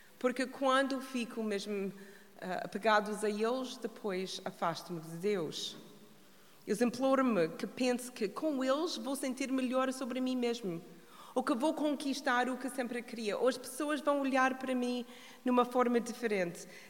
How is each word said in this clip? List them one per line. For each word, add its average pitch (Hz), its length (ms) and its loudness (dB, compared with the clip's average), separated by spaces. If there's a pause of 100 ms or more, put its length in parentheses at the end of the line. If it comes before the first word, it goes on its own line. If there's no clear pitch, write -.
(200)
porque 254 260 0
quando 262 540 2
fico 233 420 -4
mesmo, 202 520 -2 (480)
ah, 185 240 -4
apegados 208 580 2
a 214 60 2
eles, 240 480 0
depois 190 680 -4
afasto-me 175 560 -4
de 160 160 -10
Deus. 170 600 -2 (920)
Eles 202 140 2
imploram-me 247 680 4
que 165 180 -6
pense 247 460 -2
que 208 160 -4
com 285 340 -2
eles 294 360 2
vou 247 180 -4
sentir 262 340 -2
melhor 262 440 2
sobre 254 260 -4
mim 254 160 0
mesmo, 233 460 -2 (520)
ou 254 80 2
que 285 140 2
vou 262 180 2
conquistar 262 760 0
o 254 80 -2
que 262 120 -6
sempre 240 320 -4
queria, 226 360 -4
ou 233 100 4
as 254 100 2
pessoas 294 440 -4
vão 285 180 4
olhar 262 400 4
para 254 160 -2
mim 247 300 -2 (400)
numa 247 180 6
forma 247 380 4
diferente. 202 640 -2 (220)